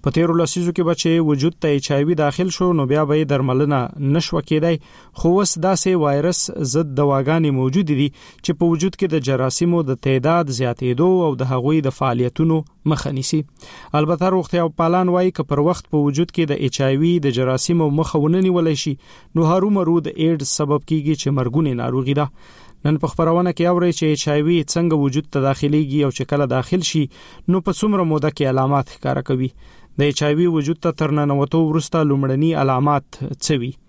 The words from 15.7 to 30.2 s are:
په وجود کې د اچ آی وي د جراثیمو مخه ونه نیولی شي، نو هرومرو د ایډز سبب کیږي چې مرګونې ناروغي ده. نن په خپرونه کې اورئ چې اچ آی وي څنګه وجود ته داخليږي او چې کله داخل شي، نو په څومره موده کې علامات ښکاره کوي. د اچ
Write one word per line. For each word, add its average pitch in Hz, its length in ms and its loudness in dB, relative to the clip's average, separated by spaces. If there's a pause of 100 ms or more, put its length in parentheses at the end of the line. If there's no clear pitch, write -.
په 151 140 2
وجود 143 300 0
کې 170 160 2
د - 20 0 (140)
اچ - 200 -2
آی 135 140 2
وي 170 120 4 (120)
د 135 140 0
جراثیمو 139 500 0 (100)
مخه 156 240 0
ونه 170 240 4
نیولی 170 360 2
شي، 151 100 -4 (420)
نو 165 160 4
هرومرو 185 480 2
د 156 140 -4
ایډز 160 360 0 (100)
سبب 147 300 0
کیږي 156 320 0
چې - 60 -2 (100)
مرګونې 131 440 0
ناروغي 127 400 -2
ده. 147 60 0 (580)
نن 151 160 2
په 165 120 -2
خپرونه 170 440 2
کې 170 140 0
اورئ 175 260 2
چې - 160 -2
اچ 143 100 -4 (100)
آی 147 140 2
وي 170 100 2 (160)
څنګه 170 220 0 (100)
وجود 139 280 -2
ته 143 140 0
داخليږي 143 580 0
او 135 120 0
چې 135 140 -4
کله 147 220 2
داخل 131 280 -2 (100)
شي، 156 120 0 (440)
نو 180 180 2
په 202 140 -2
څومره 202 320 0
موده 151 180 0
کې 147 140 -4 (100)
علامات 135 420 0
ښکاره 135 360 -4
کوي. 131 180 -2 (480)
د 143 160 2
اچ 143 160 -4